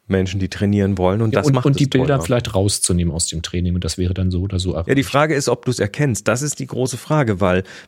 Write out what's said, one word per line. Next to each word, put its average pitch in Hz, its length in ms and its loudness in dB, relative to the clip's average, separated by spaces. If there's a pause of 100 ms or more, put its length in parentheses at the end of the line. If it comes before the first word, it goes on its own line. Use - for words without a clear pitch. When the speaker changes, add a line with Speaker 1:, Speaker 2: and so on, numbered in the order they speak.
Speaker 1:
Menschen, 95 340 0
die 95 80 0
trainieren 101 480 2
wollen. 92 240 2
Und 113 140 2
Speaker 2:
Ja, 104 60 4
Speaker 1:
das 147 80 2
Speaker 2:
und, 135 60 4
Speaker 1:
macht 127 120 2
Speaker 2:
und 139 120 4
die 147 60 2
Speaker 1:
es 139 60 0
Speaker 2:
Bilder 139 260 2
Speaker 1:
teuer. 80 80 -4
Speaker 2:
vielleicht 123 300 -2
rauszunehmen 92 580 0
aus 80 140 -4
dem 80 160 -6
Training. 90 320 -2
Und 87 100 -2
das 87 140 -4
wäre 92 160 0
dann 92 160 0
so 90 100 0
oder 95 180 -2
so 90 160 -2
Speaker 1:
Ja, 80 80 -4
die - 100 -4
Speaker 2:
erreicht. 139 180 0
Speaker 1:
Frage 151 240 2
ist, 139 160 0
ob - 160 -2
du's 123 120 -2
erkennst. 120 480 0
Das 117 140 2
ist 147 180 -6
die 135 80 -8
große 123 300 -4
Frage, 120 460 0
weil 92 220 2 (240)